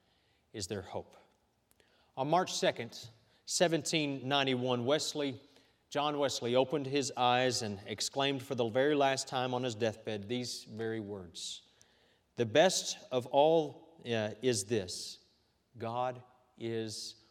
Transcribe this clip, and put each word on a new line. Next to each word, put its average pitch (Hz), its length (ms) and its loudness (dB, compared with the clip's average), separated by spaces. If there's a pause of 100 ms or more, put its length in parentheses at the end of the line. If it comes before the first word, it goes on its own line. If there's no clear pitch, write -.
(540)
"Is 104 140 -8
there 101 160 -6
hope?" - 340 -12 (1000)
On 135 120 -4
March 180 240 2
second, 123 440 -2 (480)
seventeen 151 800 0
ninety-one, 127 600 2
Wesley, 143 500 0 (540)
John 147 280 -2
Wesley 123 380 2
opened 135 320 2
his 131 300 0
eyes 123 440 4
and 104 160 -4 (100)
exclaimed 135 540 -2
for 127 140 -6
the 117 140 0
very 131 260 4
last 139 320 2
time 127 260 -2
on 123 100 -2
his 120 120 -2
deathbed 107 540 -4
these 123 440 -6
very 113 280 -4
words, 98 640 -12 (720)
"The 117 80 0
best 151 520 4 (140)
of 123 140 0
all, 151 800 2
uh, 110 240 0 (120)
is 120 220 2
this, 101 540 -4 (600)
God 120 440 -4 (360)
is 113 580 -6 (160)